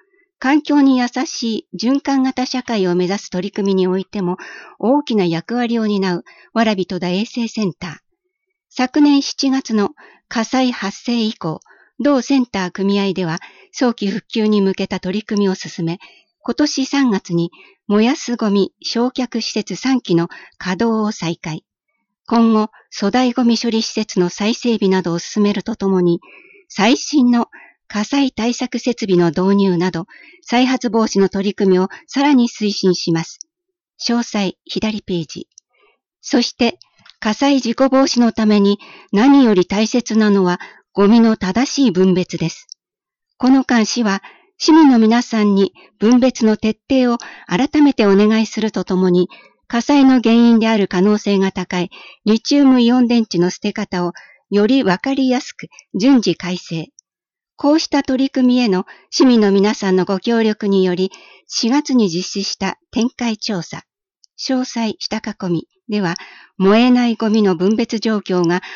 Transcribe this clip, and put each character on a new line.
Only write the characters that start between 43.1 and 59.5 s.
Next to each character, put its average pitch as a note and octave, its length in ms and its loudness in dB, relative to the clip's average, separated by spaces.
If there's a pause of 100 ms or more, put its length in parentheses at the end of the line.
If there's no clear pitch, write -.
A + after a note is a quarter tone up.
こ B3 120 0
の C4+ 140 4
間、 A3+ 240 0
市 B3 160 -2
は G3 180 -2 (380)
市 - 120 2
民 D#4 180 8
の B3 100 6
皆 A3+ 240 4
さ A3 180 -2
ん G3+ 140 2
に G3 180 2 (240)
分 A#3+ 220 4
別 B3 260 2
の G#3+ 120 2
徹 A3 200 -4 (100)
底 B3+ 240 2
を A#3 60 -2 (300)
改 C#4 340 0
め C#4+ 120 6
て A3 120 2
お G3 100 4
願 G#3+ 240 4
い A3 60 0
す - 160 -8
る G#3+ 100 -2
と F#3 120 -4
と F#3+ 140 -4
も F#3 120 2
に、 F3+ 200 2 (380)
火 A#3+ 140 -4
災 C#4+ 240 4
の C4 160 4
原 A3+ 120 2
因 A#3 260 6
で A3 100 0
あ A3 80 2
る G3 100 0
可 F3+ 140 -2
能 G#3 160 2
性 G3+ 220 -2
が F#3+ 120 0
高 F3+ 300 -6
い - 80 -6 (360)
リ A3 140 2
チ C#4+ 200 0
ウ C#4+ 60 6
ム B3+ 160 6
イ A#3 100 4
オ B3+ 80 2
ン A#3+ 80 2
電 A#3 120 2
池 G3+ 200 -2
の F3 100 2
捨 - 80 -8
て G#3 160 -6
方 F#3 320 -6
を F3 80 -6 (380)
よ G3+ 160 2
り C4 160 2
わ F#3 160 0
か C4+ 160 -4
り C4 120 0
や B3+ 140 0
す - 120 -14
く - 160 -20 (300)
順 B3 220 4
次 F3 140 0
改 F3+ 220 -6
正。 E3 320 -8 (720)
こ C#4+ 120 2
う D#4+ 60 4
し - 100 -8
た C#4 140 0
取 C4 200 -2
り C4+ 60 0
組 B3+ 180 0
み B3 120 2
へ B3 100 2
の F#3 160 0 (240)
市 - 160 2
民 A#3+ 160 6
の G3+ 100 4